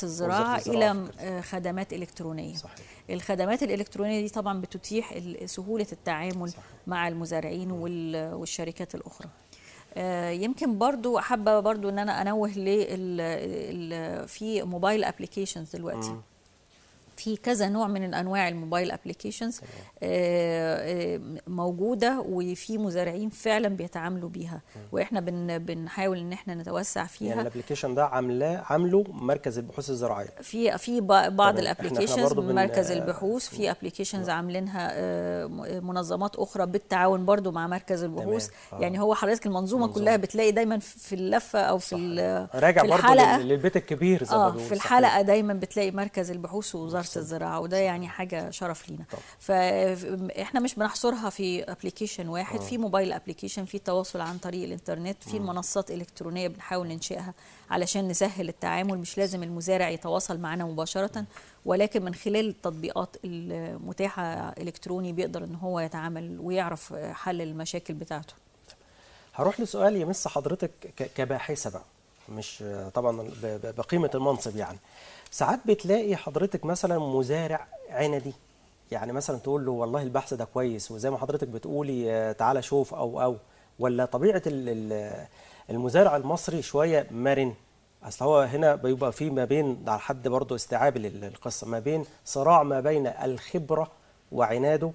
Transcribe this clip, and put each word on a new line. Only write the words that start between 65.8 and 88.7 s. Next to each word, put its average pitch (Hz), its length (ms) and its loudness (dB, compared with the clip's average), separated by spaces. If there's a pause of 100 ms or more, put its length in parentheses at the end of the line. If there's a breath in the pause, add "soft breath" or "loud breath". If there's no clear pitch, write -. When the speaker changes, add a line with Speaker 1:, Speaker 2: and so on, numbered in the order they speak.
Speaker 1:
يتعامل 165 600 -8
ويعرف 170 540 -4
حل 165 480 -6
المشاكل 160 520 -8
بتاعته. 156 400 -10 (1000 soft breath)
Speaker 2:
هروح 185 260 2
لسؤال 208 360 4
يمس 180 320 -2
حضرتك 160 420 -2 (260)
ك-، - 200 -6
كباحثة 131 540 -2
بقى، 92 140 -12 (440)
مش 107 360 -10 (300)
طبعًا 117 280 2
ب-، 110 240 -8
ب-، 110 300 -6
بقيمة 156 380 2
المنصب 131 420 0
يعني. 98 220 -6 (540 loud breath)
ساعات - 340 2
بتلاقي 208 500 4
حضرتك 165 480 -2
مثلًا 175 340 0
مزارع 151 680 0 (240)
عندي، 139 420 0 (600)
يعني 117 200 -4
مثلًا 139 260 -2
تقول 135 280 -2
له 131 60 0
والله 120 300 0
البحث 131 320 -2
ده 117 100 -4
كويس 117 460 -2
وزي 117 200 -2
ما 131 80 -2
حضرتك 143 300 -2
بتقولي، 123 640 -2
آه، 110 200 0
تعالى 113 300 2
شوف 139 320 2
أو، 120 280 -2
أو، 127 140 2 (420 soft breath)
ولا 123 260 2
طبيعة 175 420 2
ال-، 135 220 -2
ال-، 107 580 -4 (440 loud breath)
المزارع 131 460 6
المصري 151 460 -2
شوية 151 480 2
مرن؟ 127 440 2 (500)
أصل 120 200 -6
هو 147 160 8
هنا 147 340 4